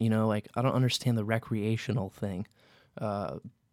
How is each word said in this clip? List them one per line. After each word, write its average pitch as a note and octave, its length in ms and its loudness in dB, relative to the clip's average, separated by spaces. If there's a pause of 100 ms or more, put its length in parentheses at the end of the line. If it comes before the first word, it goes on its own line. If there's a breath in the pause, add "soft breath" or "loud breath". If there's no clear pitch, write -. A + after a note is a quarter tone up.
you A2+ 100 2
know, A2 180 4
like, G#2+ 280 0
I - 60 0
don't C3 120 2
understand B2 440 2
the G#2+ 60 0
recreational A2 840 0
thing. G2 380 -4 (500 soft breath)
Uh, G2+ 400 -4 (360)